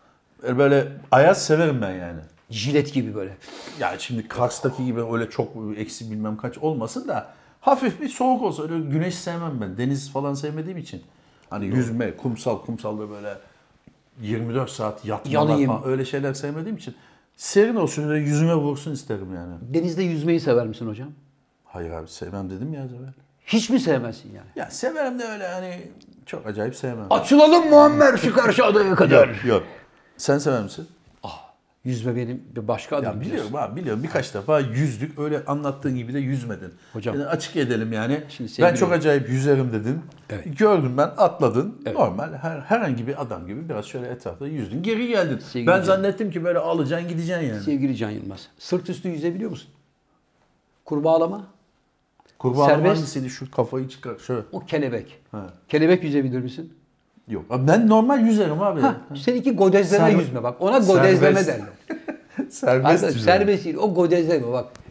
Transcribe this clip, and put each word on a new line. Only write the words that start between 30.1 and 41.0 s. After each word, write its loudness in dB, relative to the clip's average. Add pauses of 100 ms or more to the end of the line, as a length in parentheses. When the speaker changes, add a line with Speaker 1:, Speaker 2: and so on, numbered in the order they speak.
Speaker 1:
Sen 2
sever 0
misin? -12 (360)
Speaker 2:
Ah, -14 (320)
yüzme -2
benim -6 (120)
bir -8
başka -2
adım 0
Speaker 1:
Ya -4
biliyorum -4
Speaker 2:
biliyorsun. -6
Speaker 1:
abi, -8
biliyorum. -4
Birkaç -4
defa 0
yüzdük. -2
Öyle -4
anlattığın -4
gibi -8
de -4
yüzmedin. -6 (200)
Speaker 2:
Hocam. -4
Speaker 1:
Yani -4
açık -6
edelim -2
yani. -4
Speaker 2:
Şimdi -12
Speaker 1:
Ben -20
Speaker 2:
sevgili 4
Speaker 1:
çok 4
acayip 2
yüzerim 2
dedin. -2 (300)
Speaker 2:
Evet. -10
Speaker 1:
Gördüm 4
ben, 2